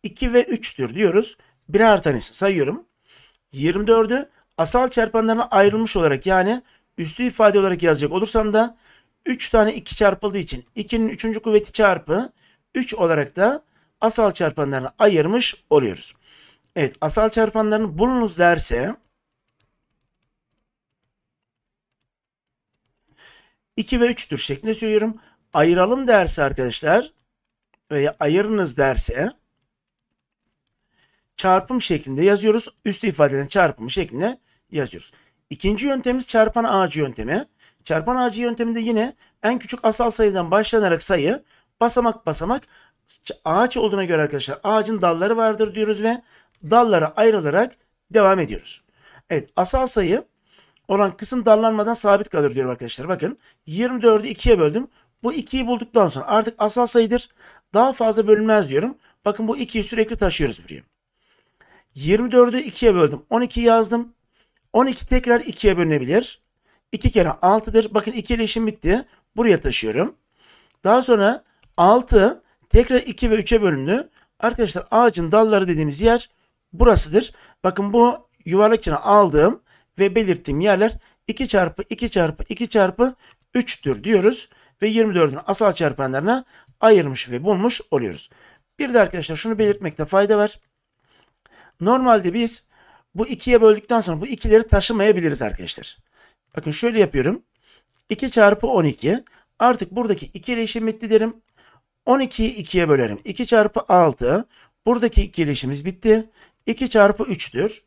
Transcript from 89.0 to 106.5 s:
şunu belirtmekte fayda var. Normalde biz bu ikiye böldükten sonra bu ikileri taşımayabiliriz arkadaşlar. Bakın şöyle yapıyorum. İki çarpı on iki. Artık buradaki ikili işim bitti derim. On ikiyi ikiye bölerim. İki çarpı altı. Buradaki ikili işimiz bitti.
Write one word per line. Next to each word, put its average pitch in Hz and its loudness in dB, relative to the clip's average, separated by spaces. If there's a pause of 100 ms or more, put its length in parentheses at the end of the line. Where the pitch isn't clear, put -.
şunu 214 -4
belirtmekte 202 -2
fayda 202 0
var. 208 -2 (1200)
Normalde 220 2
biz 233 -4 (500)
bu 220 -4
ikiye 247 2
böldükten 220 4
sonra 165 -6
bu 214 -8
ikileri 226 2
taşımayabiliriz 196 2
arkadaşlar. - -8 (600)
Bakın - -8
şöyle 226 -2
yapıyorum. 175 0 (640)
İki 233 -4
çarpı 208 4
on 196 2
iki. 160 -2 (360)
Artık 240 0
buradaki 208 -4
ikili 233 -8
işim 220 -2
bitti 220 -8
derim. 220 2 (720)
On 262 2
ikiyi 254 -4
ikiye 175 -2
bölerim. 120 2
İki 220 -8
çarpı 214 2 (140)
altı. 160 2 (400)
Buradaki 226 2
ikili 165 -2
işimiz 139 -4
bitti. 220 0 (360)